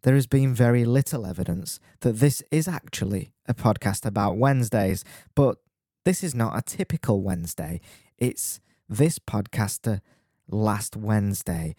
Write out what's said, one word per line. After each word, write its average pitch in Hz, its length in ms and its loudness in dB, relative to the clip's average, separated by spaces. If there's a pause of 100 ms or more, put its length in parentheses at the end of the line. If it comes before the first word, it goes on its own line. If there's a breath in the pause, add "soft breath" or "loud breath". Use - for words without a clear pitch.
there 127 140 6
has 135 120 4
been 135 260 2
very 120 300 4
little 123 420 0
evidence 92 540 -6 (220 soft breath)
that 123 120 2
this 131 380 2
is 156 160 0
actually 101 640 -6 (160)
a 120 60 -2
podcast 104 520 0
about 104 320 0
Wednesdays, 110 680 2 (300 loud breath)
but - 220 4 (460)
this 185 200 0
is 160 120 -6
not 113 220 -2
a 110 40 -4
typical 127 600 -2
Wednesday. 87 580 -6 (380 soft breath)
It's - 420 -4 (300)
this 143 300 2
podcaster's 104 840 -4 (480)
last 107 480 -2
Wednesday. 101 800 -2